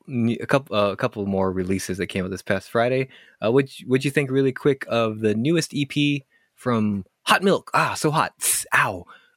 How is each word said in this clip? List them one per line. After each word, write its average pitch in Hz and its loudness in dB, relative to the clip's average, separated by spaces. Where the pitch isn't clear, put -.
ne-, 117 0
a 113 -8
couple, 139 0
uh, 101 2
a 101 -8
couple 107 -4
more 95 2
releases 92 -2
that 90 -2
came 95 -4
out 92 -6
this 92 -8
past - -4
Friday. 127 0
Uh, 110 2
what'd 135 2
you, - -18
what'd 131 2
you 143 -2
think, 139 0
really 135 2
quick, 135 0
of 113 -2
the 107 2
newest 156 0
E 143 -2
P 143 0
from 107 0
Hot - 2
Milk? 185 2
Ah, 151 0
so - 0
hot. 147 0
Tss, - -2
ow. 95 0